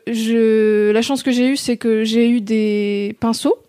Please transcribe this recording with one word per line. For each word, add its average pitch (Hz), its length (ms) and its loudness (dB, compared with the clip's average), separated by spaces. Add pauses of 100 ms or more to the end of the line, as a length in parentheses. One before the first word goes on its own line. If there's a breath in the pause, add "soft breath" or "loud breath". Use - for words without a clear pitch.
je, 220 800 2
la 214 120 2
chance 269 200 -4
que 269 80 -2
j'ai 247 200 2
eue, 277 60 -2
c'est 240 200 -2
que 220 260 0
j'ai 226 260 2
eu 240 120 2
des 208 800 -2
pinceaux. 240 380 -2 (100)